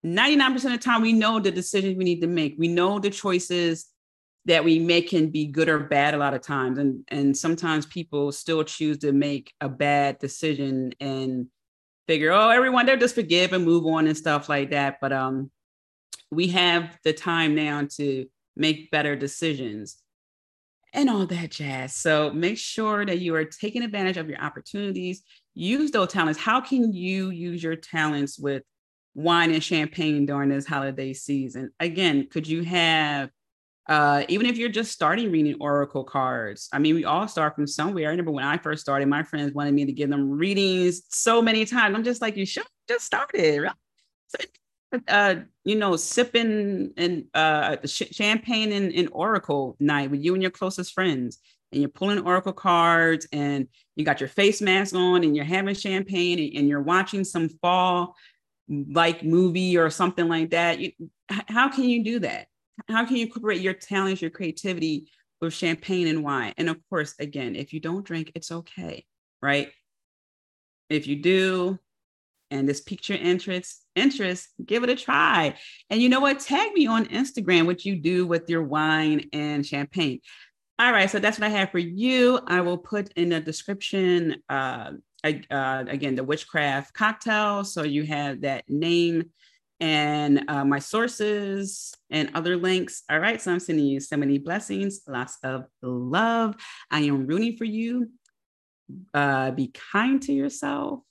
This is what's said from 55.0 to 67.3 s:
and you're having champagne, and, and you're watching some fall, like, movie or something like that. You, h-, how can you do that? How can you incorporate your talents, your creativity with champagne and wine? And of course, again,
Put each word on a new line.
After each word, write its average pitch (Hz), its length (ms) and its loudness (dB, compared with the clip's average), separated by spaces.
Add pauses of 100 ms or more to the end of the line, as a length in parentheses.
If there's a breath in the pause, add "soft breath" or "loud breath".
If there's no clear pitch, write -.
and 151 120 4
you're 147 100 -2
having 190 300 -2
champagne, 190 640 -2
and, 147 180 -4
and 143 100 4
you're 143 140 2
watching 185 420 0
some 165 260 -2 (120)
fall, 180 540 2 (520 soft breath)
like, 147 560 0
movie 180 540 4
or 160 140 4
something 175 360 0
like 165 220 0
that. 170 300 2
You, - 120 -6 (400)
h-, 202 180 -4
how 247 200 4
can 269 140 -2
you 240 200 2
do 233 180 -2
that? - 260 -6 (400)
How 226 180 0
can 247 120 0
you 226 100 -2
incorporate 214 340 -2
your 185 140 -2
talents, 190 480 -2
your 165 80 -4
creativity 160 800 -6 (280 soft breath)
with 165 140 -4
champagne 175 540 -2
and 156 160 -2
wine? 131 340 -4
And 165 100 -2
of 165 100 -4 (120)
course, 156 300 -4
again, 156 360 -6